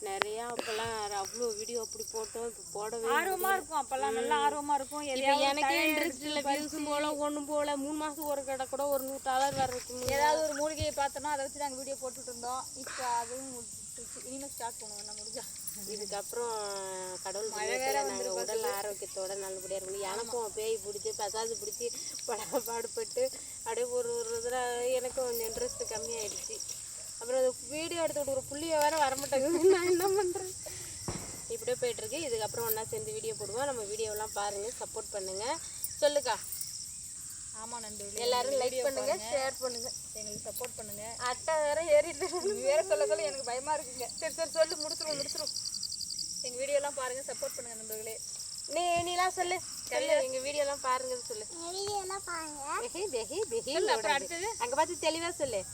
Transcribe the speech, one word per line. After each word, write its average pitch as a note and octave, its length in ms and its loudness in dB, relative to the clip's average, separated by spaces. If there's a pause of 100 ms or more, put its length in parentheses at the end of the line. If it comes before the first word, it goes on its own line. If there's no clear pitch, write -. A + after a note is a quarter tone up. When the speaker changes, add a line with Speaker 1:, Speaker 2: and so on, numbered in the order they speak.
Speaker 1:
நிறையா A#3 460 -2
அப்பெல்லாம் A3+ 420 -2 (260)
அவ்வளோ A3+ 280 -2 (100)
வீடியோ A#3 260 -4
அப்படி G#3+ 280 -10
போட்டோம், A3+ 380 -4
இப்ப - 120 -14 (120)
போடவே A#3 420 -2
Speaker 2:
ஆர்வமா F#4 200 2
Speaker 1:
முடியல. F#4+ 200 4
Speaker 2:
இருக்கும், D#4 240 -2
அப்பெல்லாம் C4 380 0
நல்லா C#4+ 180 4
Speaker 1:
ம். C#4+ 80 4
Speaker 2:
ஆர்வமா D4 340 4
இருக்கும். D4 240 -4
Speaker 1:
இப்ப C#4 120 -2
Speaker 2:
எதையாவது C#4 340 6
Speaker 1:
எனக்கே C#4 260 4
Speaker 2:
தழை D#4 140 4
Speaker 1:
இன்ட்ரெஸ்ட் D4+ 180 4
Speaker 2:
எடுத்து D4+ 220 -4
Speaker 1:
இல்ல, D4 180 2
Speaker 2:
பறிச்சு C#4+ 160 2
Speaker 1:
வியூஸும் D4 280 -2
போல, D4 200 2 (140)
ஒண்ணும் D4 260 -2
போல. D4 320 4
மூணு D4+ 200 -2
மாசம் D4+ 280 -2
ஒரு C#4 180 0
கடை C4 220 0
கூட C#4 240 0
ஒரு C4+ 140 0
நூறு C4+ 200 -6
டாலர் C4+ 320 4
வர்றதுக்கு B3 320 0
முன்னாடி B3+ 240 2
Speaker 2:
ஏதாவது D4+ 300 6
ஒரு D4+ 140 0
மூலிகையை D4+ 400 0
பார்த்தோம்னா, C#4 340 0
அதை C4+ 100 0
வச்சு C#4+ 200 -4
நாங்க C4 160 -2
வீடியோ C4+ 200 -6
போட்டுட்டு B3+ 320 -6
இருந்தோம். A#3+ 300 -4 (200)
இப்ப - 160 -6 (220)
அதுவும் B3+ 320 -6
விட்டுருச்சு. A#3+ 720 -10
இனிமே C4+ 280 -6
ஸ்டார்ட் A#3 260 -4
பண்ணுவோம், G#3 220 -10
என்ன G#3 160 -10
முடிஞ்சா. G#3+ 260 -8 (480)
Speaker 1:
இதுக்கப்புறம் G#3+ 600 -2 (680)
கடவுள் G3+ 300 -2
Speaker 2:
மழை G#3 80 -2
Speaker 1:
புண்ணியத்துல B3+ 240 2
Speaker 2:
வேற C4+ 160 4
Speaker 1:
நாங்க C4+ 100 2
Speaker 2:
வந்துட்டு B3 300 0
Speaker 1:
உடல் A4+ 180 0
Speaker 2:
இருக்குது. A4 200 2
Speaker 1:
ஆரோக்கியத்தோட G3 520 -4 (140)
நல்லபடியா F#3+ 340 -4
இருக்கணும். F#3+ 240 -4
Speaker 2:
ஆமா. F#3+ 100 0
Speaker 1:
எனக்கும் A#3 440 -2
பேய் G#4+ 280 0
பிடிச்சி, G#4 260 -4 (100)
பசாது A4 400 0
பிடிச்சி, G#4+ 260 -4 (380)
பட G#4+ 160 -2 (260)
பாடுபட்டு, A#4 560 -2 (400)
அப்படியே A4+ 240 0 (100)
ஒரு, A#4+ 120 2 (100)
ஒரு A4+ 200 -2
இதுல B3 200 0 (400)
எனக்கு B3 220 -2
கொஞ்சம் A#3 280 0
இன்ட்ரெஸ்ட் A#3+ 440 -2
கம்மியாயிடுச்சு. A4 640 -4 (640)
அப்புறம் B3+ 200 2
அது B3+ 80 8 (200)
வீடியோ E4 340 0
எடுத்து D4 180 2
கொடுக்குற C4 280 2
புள்ளிய D#4 340 0
வேற D4+ 180 6
வரமாட்டேங்குது, C#4+ 720 6
நான் F4+ 180 6
என்ன F4+ 140 6 (100)
பண்றது? F#4+ 360 2 (1000)
இப்படியே A#3+ 280 0
போயிட்டு A#3+ 200 0
இருக்கு. A3 260 -2
இதுக்கப்புறம் A#4 420 0
ஒண்ணா A4 220 0
சேர்ந்து G#4+ 260 -2
வீடியோ A4 220 -2
போடுவோம். G#3+ 300 0
நம்ம B3 220 -2
வீடியோலாம் A3 480 -2
பாருங்க, G4+ 300 0 (100)
சப்போர்ட் - 360 -8
பண்ணுங்க. F#3+ 300 -4 (560)
சொல்லுக்கா. D4 340 4 (1300)
Speaker 2:
ஆமா A#3 180 -8
நண்பர்களே, G#3 460 -6
Speaker 1:
எல்லாரும் B3 280 4
Speaker 2:
இந்த B4+ 100 4
Speaker 1:
லைக் B3 80 4
Speaker 2:
வீடியோ B3+ 160 0
Speaker 1:
பண்ணுங்க, C4 280 2
Speaker 2:
பாருங்க. - 180 -4
Speaker 1:
ஷேர் C4 300 2
பண்ணுங்க. A#3 280 -2 (220)
Speaker 2:
எங்களுக்கு G#3 360 -8
சப்போர்ட் B3 260 -6
பண்ணுங்க. G#3+ 420 -8
Speaker 1:
அட்டை B3 380 2
வேற D4+ 280 4
ஏறிட்டு D#4 420 6
இருக்கு. F4+ 280 0
Speaker 2:
நீ G#4 80 -2
வேற C#4+ 220 6
சொல்ல D4+ 220 4
சொல்ல D#4 180 4
எனக்கு C#4 200 -2
பயமா C4 340 0
இருக்குங்க. B3+ 300 -6 (120)
Speaker 1:
சரி, D#4+ 140 -2
சரி, D#4+ 160 0
சொல்லு, D#4+ 260 4
முடிச்சிருவோம், D4+ 460 -4
முடிச்சிருவோம். C#4+ 320 -2 (880)
Speaker 2:
எங்க B3+ 240 -2
வீடியோலாம் C#4+ 300 2
பாருங்க, C4 380 -4
சப்போர்ட் C#4 220 -4
பண்ணுங்க A#3+ 220 -10
நண்பர்களே. A3 420 -6 (480)
Speaker 1:
நீ, D4+ 140 0
நீலாம் F4 480 4
சொல்லு. - 40 0
சொல்லு, F4+ 260 2 (300)
Speaker 2:
கல்யாண- C#4+ 340 4
Speaker 1:
எங்க C4 140 -2
வீடியோலாம் C#4+ 460 0
பாருங்கன்னு B4+ 440 0
சொல்லு. G#4+ 220 -6
Speaker 3:
எங்க E4+ 220 -6
வீடியோலாம் G4 540 -2
பாருங்க. D#4 380 -6 (180)
Speaker 1:
பெஹி, A#4 200 -4
பெஹி, D4 480 -2
பெஹி C4 240 0
Speaker 2:
சொல்லு, G4 180 4
அப்புறம் D4 200 4
Speaker 1:
ஓடாது. C#4 40 6
Speaker 2:
அடுத்தது? E4+ 420 0
Speaker 1:
அங்க A#4+ 180 0
பார்த்து D#4+ 340 4
தெளிவா E4+ 220 0
சொல்லு. B3 320 0 (100)